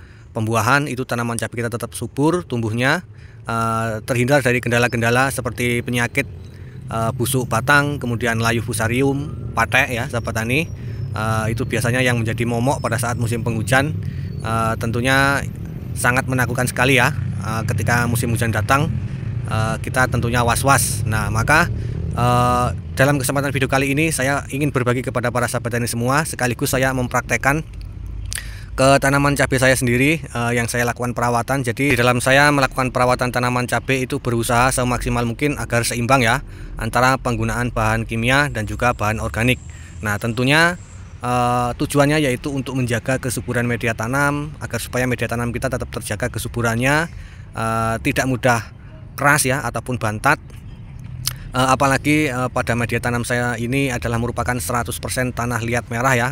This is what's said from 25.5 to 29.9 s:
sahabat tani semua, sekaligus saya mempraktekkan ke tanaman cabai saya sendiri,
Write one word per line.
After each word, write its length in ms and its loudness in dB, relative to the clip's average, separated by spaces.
sahabat 240 -4
tani 160 0
semua, 320 0
sekaligus 480 -2
saya 240 0
mempraktekkan 720 0
ke 100 6
tanaman 320 2
cabai 240 0
saya 160 6
sendiri, 480 2